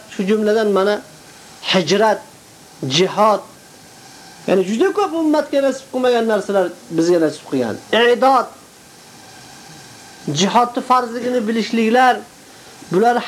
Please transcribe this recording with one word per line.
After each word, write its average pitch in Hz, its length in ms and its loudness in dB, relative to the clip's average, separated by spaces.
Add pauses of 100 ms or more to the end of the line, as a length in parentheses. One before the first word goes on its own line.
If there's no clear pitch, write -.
(100)
shu - 120 -10
jumladan 214 460 0
mana 202 260 2 (680)
hijrat, 196 580 0 (680)
jihad, 190 540 2 (1040)
ya'ni 185 200 0
juda 226 280 0
ko'p 381 220 -2
ummatga 302 480 0
nasib 269 260 -4
qilmagan 247 400 0
narsalar 196 380 0 (240)
bizga 165 300 2
nasib 151 260 -2
qilgan. 120 300 -2 (240)
I'dod, 240 460 2 (1800)
jihodni 208 560 0
farzligini 247 640 -2
bilishliklar, 226 680 2 (720)
bular 226 280 2 (120)